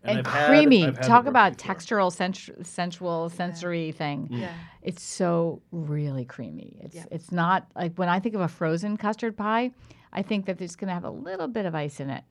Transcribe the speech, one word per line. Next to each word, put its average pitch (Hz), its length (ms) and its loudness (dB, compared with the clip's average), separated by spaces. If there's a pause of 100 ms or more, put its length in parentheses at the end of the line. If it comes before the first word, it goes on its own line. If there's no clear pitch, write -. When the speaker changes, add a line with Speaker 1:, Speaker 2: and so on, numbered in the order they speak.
Speaker 1:
And 214 160 0
Speaker 2:
I've - 80 -2
had 285 160 2
it, 294 40 6
Speaker 1:
creamy. 269 380 10
Speaker 2:
I've 127 120 2
had 131 100 -2
Speaker 1:
Talk 240 180 8
Speaker 2:
it 285 40 0
Speaker 1:
about 247 280 4
Speaker 2:
before. - 180 -6
Speaker 1:
textural, 185 380 0
sensu-, 190 500 -6
sensual, 175 680 -4
Speaker 3:
Yeah. 170 40 -16
Speaker 1:
sensory 170 560 -4
thing. 147 380 -6
Speaker 2:
Mm. 120 120 -6
Speaker 3:
Yeah. 175 120 -8 (300)
Speaker 1:
It's 175 200 -8
so 170 580 0 (100)
really 147 520 -4
creamy. 113 580 -12
It's, - 140 -16
Speaker 3:
Yep. 165 160 -16
Speaker 1:
it's 170 200 -10
not, 180 440 0
like, 170 200 -4
when 180 120 0
I 180 120 2
think 214 160 -4
of 190 60 0
a 170 60 0
frozen 170 480 -2
custard 214 400 -4
pie, 226 360 0 (420)
I 196 80 -4
think 196 240 -2
that 185 160 -4
it's 175 160 -10
gonna 190 160 -4
have 175 100 -4
a - 60 -6
little 339 400 -6
bit 226 160 -4
of 165 100 -2
ice 147 240 -4
in 139 100 -6
it. 135 220 -6